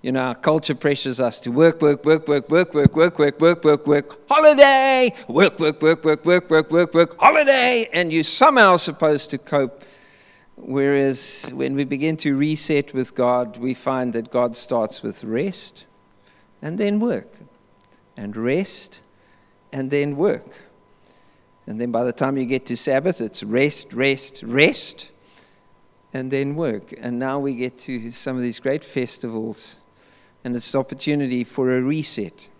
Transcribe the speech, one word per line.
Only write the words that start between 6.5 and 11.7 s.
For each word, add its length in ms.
work, 220
work, 260
holiday, 720
and 180
you're 120
somehow 540
supposed 520
to 80
cope. 460
Whereas 1000
when 220